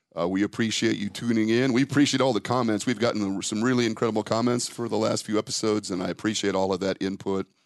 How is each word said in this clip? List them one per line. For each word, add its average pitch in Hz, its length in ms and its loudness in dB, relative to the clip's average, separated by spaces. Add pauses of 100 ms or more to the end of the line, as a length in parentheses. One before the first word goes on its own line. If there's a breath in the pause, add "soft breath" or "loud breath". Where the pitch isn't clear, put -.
(140)
Uh, 85 140 -2
we 95 160 2
appreciate 110 540 0
you 101 100 -6
tuning 110 400 0
in. 123 240 4
We 120 120 4
appreciate 139 360 2
all 127 140 2
the 101 80 0
comments. 117 440 0
We've 120 140 0
gotten 101 420 0
some 107 220 -2
really 123 220 4
incredible 110 380 0
comments 120 440 0
for 117 220 -8
the 107 80 -2
last 110 280 0
few 104 140 0
episodes, 107 500 -2
and 92 140 -4
I 92 60 -4
appreciate 98 440 -2
all 95 200 2
of 90 80 -2
that 95 200 0
input. 98 460 -2 (180)